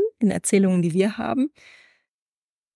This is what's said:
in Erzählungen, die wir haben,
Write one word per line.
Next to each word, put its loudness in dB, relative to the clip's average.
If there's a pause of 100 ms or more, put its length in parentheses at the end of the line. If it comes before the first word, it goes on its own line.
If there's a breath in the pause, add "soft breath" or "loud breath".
(200)
in 2
Erzählungen, 0
die 0
wir 0
haben, -4 (1200 soft breath)